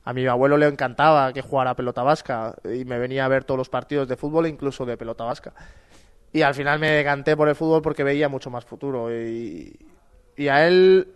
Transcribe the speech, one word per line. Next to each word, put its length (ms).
A 60
mi 140
abuelo 320
le 80
encantaba 680
que 80
jugara 340
pelota 280
vasca 520
y 200
me 140
venía 260
a 40
ver 160
todos 120
los 140
partidos 360
de 120
fútbol 260
e 60
incluso 340
de 140
pelota 260
vasca. 300
Y 120
al 120
final 240
me 120
decanté 480
por 100
el 60
fútbol 260
porque 240
veía 240
mucho 220
más 160
futuro. 440
Y, 640
y 120
a 180
él, 500